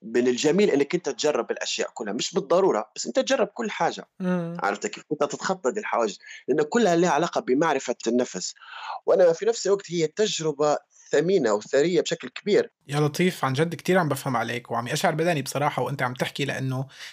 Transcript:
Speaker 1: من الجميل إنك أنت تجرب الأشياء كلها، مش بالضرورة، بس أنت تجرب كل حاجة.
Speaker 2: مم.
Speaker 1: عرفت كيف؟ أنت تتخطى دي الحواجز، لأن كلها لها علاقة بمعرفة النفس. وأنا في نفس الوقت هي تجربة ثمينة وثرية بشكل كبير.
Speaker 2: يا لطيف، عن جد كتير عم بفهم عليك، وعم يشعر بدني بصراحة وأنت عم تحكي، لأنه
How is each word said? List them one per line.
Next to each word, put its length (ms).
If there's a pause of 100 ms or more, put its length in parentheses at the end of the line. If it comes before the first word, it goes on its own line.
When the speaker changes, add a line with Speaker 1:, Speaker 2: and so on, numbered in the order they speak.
Speaker 1:
من 260
الجميل 420
إنك 260
أنت 140
تجرب 420
الأشياء 420
كلها، 200
مش 200
بالضرورة، 600
بس 100
أنت 140
تجرب 280
كل 240
حاجة. 380 (100)
Speaker 2:
مم. 440
Speaker 1:
عرفت 240
كيف؟ 240
أنت 200
تتخطى 400
دي 80
الحواجز، 400 (280)
لأن 140
كلها 340
لها 140
علاقة 320
بمعرفة 540 (120)
النفس. 460 (520)
وأنا 280
في 120
نفس 220
الوقت 240
هي 160
تجربة 680 (340)
ثمينة 420
وثرية 480
بشكل 280
كبير. 420 (160)
Speaker 2:
يا 120
لطيف، 460
عن 80
جد 220
كتير 220
عم 120
بفهم 280
عليك، 340
وعم 160
يشعر 280
بدني 260
بصراحة 400
وأنت 200
عم 120
تحكي، 320
لأنه 420 (260)